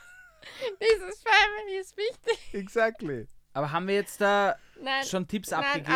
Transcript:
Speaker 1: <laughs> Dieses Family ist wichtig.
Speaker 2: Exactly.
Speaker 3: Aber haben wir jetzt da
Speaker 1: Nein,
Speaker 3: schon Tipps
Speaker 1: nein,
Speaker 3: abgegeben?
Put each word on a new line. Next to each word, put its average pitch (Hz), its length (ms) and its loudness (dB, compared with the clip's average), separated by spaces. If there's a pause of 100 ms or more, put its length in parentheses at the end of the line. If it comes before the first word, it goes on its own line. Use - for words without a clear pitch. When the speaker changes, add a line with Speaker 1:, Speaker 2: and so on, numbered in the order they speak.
(720)
Speaker 1:
<laughs> 381 100 -10
Dieses 415 420 2
Family 415 560 4
ist - 180 -12
wichtig. 440 560 -4
Speaker 2:
Exactly. 202 760 -2 (260)
Speaker 3:
Aber 143 180 -2
haben 175 160 -2
wir 196 80 0
jetzt 202 260 -2
da 202 340 4 (260)
Speaker 1:
Nein, 269 240 -2
Speaker 3:
schon 185 220 -4
Tipps 202 240 -6
Speaker 1:
nein, 160 120 0
Speaker 3:
abgegeben? 277 320 0